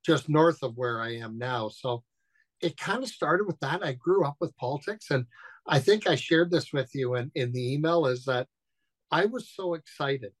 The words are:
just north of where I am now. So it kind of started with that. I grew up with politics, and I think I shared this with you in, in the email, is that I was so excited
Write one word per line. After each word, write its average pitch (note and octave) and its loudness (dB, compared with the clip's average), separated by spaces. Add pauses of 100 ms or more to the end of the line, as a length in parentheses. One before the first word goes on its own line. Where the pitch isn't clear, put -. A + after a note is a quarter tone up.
just D3 2
north D#3 4
of A#2 -6
where A#2+ -2
I A#2 -6
am A2+ -10
now. A#2+ -4
So A#2+ -6 (580)
it E3+ -2
kind G#3+ -4
of B3+ -8
started F3 0
with E3+ -8
that. D#3+ -2
I C#3 -4
grew F3 2
up C#3+ -4
with - -6
politics, C#3+ -6
and B2+ 0 (400)
I C#3+ 4
think G3+ 4
I D#3+ 4
shared E3+ 2
this - 0
with C3+ -2
you B2+ -2
in, A#2+ -4
in B2 -2
the B2 -2
email, D#3+ 2
is B2+ -2
that C3 -2 (640)
I F3 2
was A#3+ -6
so F3+ -6
excited C#3 -6